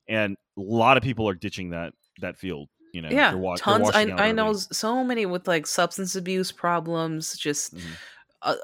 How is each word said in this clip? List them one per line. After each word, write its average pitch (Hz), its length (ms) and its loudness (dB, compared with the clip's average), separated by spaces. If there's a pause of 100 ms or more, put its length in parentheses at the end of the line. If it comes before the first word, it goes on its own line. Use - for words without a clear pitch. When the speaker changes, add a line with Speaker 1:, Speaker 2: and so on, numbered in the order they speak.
Speaker 1:
and 107 280 2 (220)
a 101 40 -8
lot 117 360 6
of 123 60 2
people 113 260 0
are 95 60 0
ditching 92 340 -8
that, 85 240 -6 (260)
that 90 180 -8
field, 78 300 -8 (260)
you 87 80 -8
know? 151 80 -10
Speaker 2:
Yeah, 254 220 4
Speaker 1:
They're 185 80 -2
wa-, 185 160 -2
they're 180 80 -6
Speaker 2:
tons. 208 260 4
I, 214 160 4
Speaker 1:
washing 208 60 -2
out 190 80 -4
Speaker 2:
I 214 120 4
know 220 160 0
Speaker 1:
early. 214 80 2
Speaker 2:
s-, 190 160 -6
so 240 320 -2
many 240 220 0
with, 180 220 -4
like, 165 200 2
substance 180 480 0
abuse 185 360 -2
problems, 165 840 -2
just - 380 -4
Speaker 1:
Mm-hmm. 85 180 -12 (480)
Speaker 2:
a, - 220 0